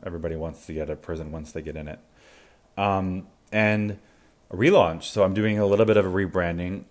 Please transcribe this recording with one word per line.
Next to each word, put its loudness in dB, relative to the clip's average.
everybody -6
wants -10
to -10
get -4
out -6
of -8
prison -10
once -12
they -10
get -10
in -12
it. -14
Um, -2
and 0
a -10
relaunch. 4
So 2
I'm 2
doing 2
a 2
little 4
bit 6
of 6
a -2
rebranding. -2